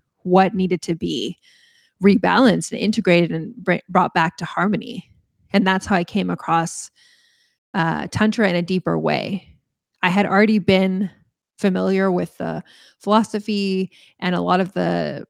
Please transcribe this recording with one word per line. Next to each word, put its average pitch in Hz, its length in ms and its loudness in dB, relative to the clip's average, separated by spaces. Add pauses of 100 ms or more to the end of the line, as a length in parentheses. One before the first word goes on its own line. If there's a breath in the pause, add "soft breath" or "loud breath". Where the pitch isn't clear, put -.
(240)
what 185 300 4
needed 185 280 -2
to 170 140 -4
be 160 420 -6 (640 soft breath)
rebalanced 185 720 4
and - 80 -6
integrated 175 520 2
and 160 240 -8
br-, 175 200 -2 (120)
brought 180 260 0
back 170 240 0
to 175 80 -10
harmony. - 640 -4 (420)
And 196 140 2
that's 190 200 0
how 208 100 0
I 175 80 0
came 185 260 -4
across, 165 600 -4 (840 soft breath)
uh, 165 360 -2
Tantra 214 380 0
in 175 80 0
a 175 60 0
deeper 170 360 -2
way. 156 500 -4 (540)
I 180 80 2
had 196 160 2
already 214 340 4
been 190 500 2 (480)
familiar 190 540 0
with 175 260 -4
the 170 260 -8 (360 soft breath)
philosophy 202 920 -2 (280 soft breath)
and 180 140 -2
a 175 80 0
lot 180 180 2
of 185 140 -4
the, 170 560 -4